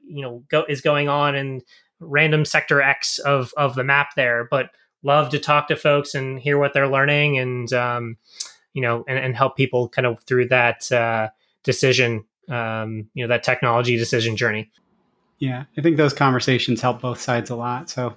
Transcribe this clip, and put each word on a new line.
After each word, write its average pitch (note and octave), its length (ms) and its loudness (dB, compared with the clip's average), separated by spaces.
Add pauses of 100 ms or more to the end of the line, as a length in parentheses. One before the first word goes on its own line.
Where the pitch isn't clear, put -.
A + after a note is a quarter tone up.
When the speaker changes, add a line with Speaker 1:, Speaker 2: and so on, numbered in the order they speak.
Speaker 1:
you C#3+ 140 -12
know, A#2+ 260 -12
go-, D#3 220 2
is C#3+ 100 -4
going D3 300 2
on C#3+ 260 2
in C3+ 280 -6 (360)
random D3+ 460 2
sector D3 360 2
X - 380 0
of, C#3 380 0
of C#3 180 0
the B2+ 80 -2
map C#3 320 0
there, A#2+ 340 0
but C3+ 200 -2 (340)
love C#3+ 280 2
to C#3+ 80 -2
talk D3 280 2
to D3+ 80 0
folks C#3+ 400 0
and C3 240 -6
hear C#3+ 180 0
what C#3+ 160 2
they're C#3 140 2
learning C#3+ 500 2
and, B2 360 -4
um, A#2+ 440 -2 (560)
you C3+ 80 -6
know, A#2 260 0
and, C3 100 -2
and C3 180 -4
help C3 200 0
people B2 340 0
kind B2+ 160 -2
of A#2 200 -2
through B2 220 0
that, B2 440 0
uh, A2+ 380 0 (340)
decision, B2 600 2 (240)
um, A2 680 -4
you B2 80 -6
know, A#2 40 -4
that A#2 140 0
technology B2 560 2
decision A2+ 380 0
journey. G#2+ 340 -2 (720)
Speaker 2:
Yeah, C3 240 -6 (120)
I D#3 60 -6
think D#3+ 160 2
those D3 160 4
conversations B2+ 680 0
help A#2+ 200 -2
both B2 180 -6
sides A#2+ 300 -4
a B2 60 -8
lot. B2 340 -6
So B2 280 -6